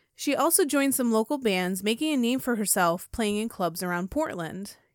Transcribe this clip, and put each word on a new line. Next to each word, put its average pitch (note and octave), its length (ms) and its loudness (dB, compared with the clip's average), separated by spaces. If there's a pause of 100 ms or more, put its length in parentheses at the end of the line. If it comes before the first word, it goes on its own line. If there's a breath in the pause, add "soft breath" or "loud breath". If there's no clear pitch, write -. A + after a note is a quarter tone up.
(160 soft breath)
She C#4+ 200 -2
also E4 300 4
joined C#4 300 2
some A#3+ 160 0
local A3 260 2
bands, F#3+ 460 0
making A#3 300 0
a C#4 40 2
name A#3+ 220 2
for A#3+ 160 -2
herself F#3 560 0
playing G#3 260 0
in A3+ 120 -4
clubs E3+ 340 -4
around F3+ 280 -2
Portland. F3 680 -6 (180)